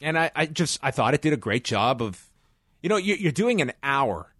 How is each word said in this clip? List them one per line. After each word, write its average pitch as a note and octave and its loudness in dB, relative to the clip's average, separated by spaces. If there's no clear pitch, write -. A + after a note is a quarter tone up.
And D#3+ -2
I, D#3+ 0
I D#3 2
just, D#3 -2
I C#3 -2
thought B2+ 2
it D3 0
did D#3 2
a C3 0
great G#2+ -2
job A#2 2
of, G#2 -6
you E3+ -2
know, G#3+ 2
you, G3 0
you're E3 0
doing G#3 2
an B2+ -2
hour C3+ 0